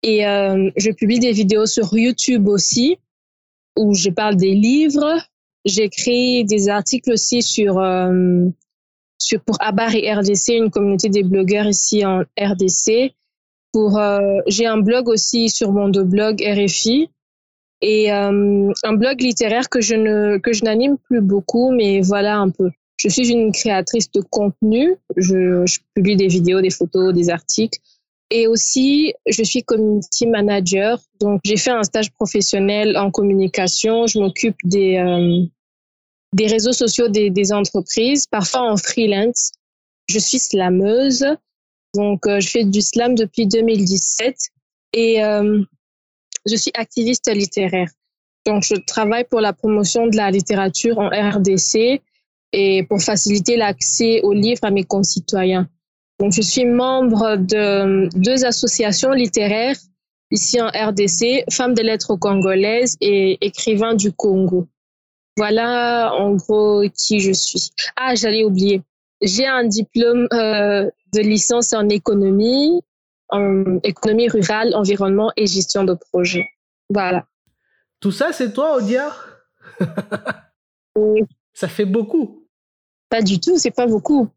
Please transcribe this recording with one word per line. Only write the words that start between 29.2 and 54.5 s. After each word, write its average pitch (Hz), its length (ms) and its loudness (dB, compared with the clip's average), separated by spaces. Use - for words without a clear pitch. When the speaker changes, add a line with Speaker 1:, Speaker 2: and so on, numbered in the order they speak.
Speaker 1:
je - 160 0
suis 233 180 -2
community 214 640 0
manager. 202 760 0
Donc, 202 240 0
j'ai 208 140 0
fait 254 140 0
un 226 120 0
stage 214 280 -4
professionnel 202 840 0
en 196 140 0
communication. 202 960 0
Je 220 120 -2
m'occupe 196 440 -2
des, 190 320 2
euh, 175 500 2
des 214 160 2
réseaux 226 240 2
sociaux 240 380 0
des, 208 200 2
des 190 220 0
entreprises, 214 720 -2
parfois 226 460 -2
en 208 60 0
freelance. 214 760 -2
Je 175 100 -2
suis 247 220 -2
slameuse. 214 840 0
Donc, 202 340 -2
euh, 202 140 0
je 170 80 -2
fais 233 160 0
du 202 160 0
slam 240 340 0
depuis 220 320 -2
deux 226 140 2
mille 220 240 2
dix-sept 196 500 -2
et, 226 320 2
euh, 208 400 2
je 214 120 -2
suis - 160 -4
activiste 233 600 -2
littéraire. 190 560 -2
Donc, 208 180 0
je 214 120 -2
travaille 220 480 -2
pour 240 160 -2
la 208 140 0
promotion 214 540 0
de 214 100 0
la 202 120 0
littérature 196 720 -2
en 202 80 0
R 208 320 -2
D 190 180 2
C 233 440 0
et 196 320 0
pour 202 180 -2
faciliter 208 540 0
l'accès 226 680 0
aux 202 100 2
livres 220 320 0